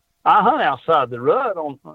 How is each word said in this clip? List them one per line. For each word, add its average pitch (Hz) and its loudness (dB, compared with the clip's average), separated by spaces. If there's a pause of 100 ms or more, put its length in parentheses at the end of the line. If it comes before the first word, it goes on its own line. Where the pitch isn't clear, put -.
(240)
I 185 4
hunt 247 2
outside 139 0
the 123 -10
rut 196 -2
on 147 -10 (160)